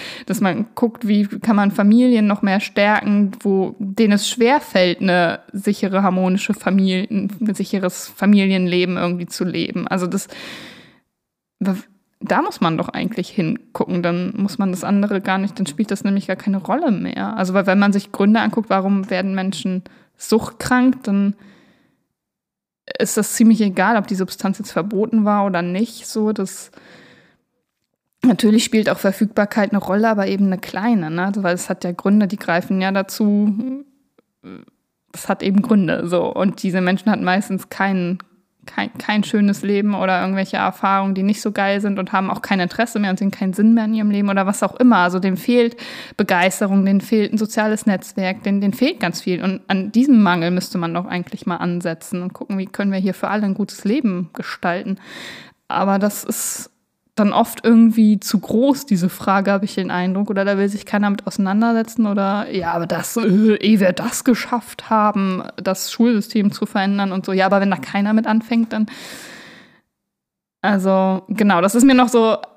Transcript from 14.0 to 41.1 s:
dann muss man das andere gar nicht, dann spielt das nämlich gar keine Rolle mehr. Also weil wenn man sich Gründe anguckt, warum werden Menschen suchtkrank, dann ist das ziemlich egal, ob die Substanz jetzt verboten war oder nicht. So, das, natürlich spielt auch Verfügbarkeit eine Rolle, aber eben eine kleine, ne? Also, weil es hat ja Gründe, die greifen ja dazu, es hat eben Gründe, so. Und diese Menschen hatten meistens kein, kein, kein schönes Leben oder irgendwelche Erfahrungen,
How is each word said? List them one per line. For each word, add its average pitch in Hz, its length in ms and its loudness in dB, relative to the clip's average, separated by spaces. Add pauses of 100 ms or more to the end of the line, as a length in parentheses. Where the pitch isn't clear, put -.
dann 175 320 -2
muss 196 220 -4
man 196 140 0
das 180 120 -6
andere 202 380 0
gar 190 160 -2
nicht, 196 200 -4
dann 190 100 -4
spielt - 240 -4
das 196 120 -4
nämlich 196 240 -2
gar 190 80 -4
keine 196 220 -2
Rolle 240 340 -2
mehr. 196 460 -4
Also 185 160 -2
weil 190 140 2
wenn 190 120 4
man 202 140 4
sich 196 180 -4
Gründe 208 300 2
anguckt, 214 280 -2
warum 196 400 0
werden 190 260 -2
Menschen 185 480 -4 (340)
suchtkrank, 247 840 0
dann 202 320 0 (1600)
ist - 200 -2
das 208 160 -2
ziemlich 220 280 6
egal, 196 360 2
ob 202 100 -2
die 202 80 -4
Substanz 190 420 -4
jetzt 208 140 -12
verboten 208 520 0
war 208 220 2
oder 175 160 -2
nicht. 180 460 -4
So, 214 260 -2
das, - 380 -8 (1500)
natürlich 220 420 4
spielt 214 240 0
auch 180 80 0
Verfügbarkeit 202 760 0
eine 202 100 0
Rolle, 208 280 2
aber 202 180 0
eben 196 200 2
eine 185 100 0
kleine, 190 540 -2
ne? 175 140 -2
Also, 202 180 -2
weil 180 120 2
es - 140 -6
hat 185 140 -6
ja 180 80 -2
Gründe, 196 360 2
die 196 100 -6
greifen 185 440 -2
ja 190 100 0
dazu, 208 960 0 (1300)
es - 160 -8
hat 190 140 -4
eben 196 180 2
Gründe, 175 460 2
so. 175 260 0
Und 190 300 -2
diese 185 180 0
Menschen 185 300 0
hatten 185 120 -2
meistens 185 460 -2
kein, 185 480 -2 (480)
kein, - 340 -8
kein 208 240 0
schönes 202 400 0
Leben 202 320 0
oder 185 260 0
irgendwelche 190 360 -2
Erfahrungen, 196 580 0